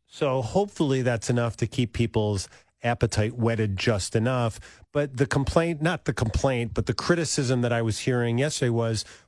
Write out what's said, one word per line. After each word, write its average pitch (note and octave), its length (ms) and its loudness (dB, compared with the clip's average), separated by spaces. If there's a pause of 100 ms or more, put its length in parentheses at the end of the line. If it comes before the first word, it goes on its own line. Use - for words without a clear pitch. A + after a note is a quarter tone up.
So C3 360 0
hopefully C3+ 600 0
that's A#2+ 280 0
enough A#2+ 280 0
to A2+ 80 -2
keep A#2+ 260 -2
people's G#2 560 0 (340)
appetite A#2 540 0
whetted A2 400 0
just G#2 400 -2
enough. A#2 440 0 (320)
But C#3+ 240 -2
the C3+ 100 4
complaint, D#3+ 560 0
not E3 220 0
the C3+ 80 0
complaint, A#2 640 0
but A2 120 -2
the - 80 -2
criticism C#3 680 0
that A#2+ 100 2
I A#2 100 0
was A2 180 -2
hearing A#2+ 380 0
yesterday C#3 320 0
was, A2+ 340 0 (240)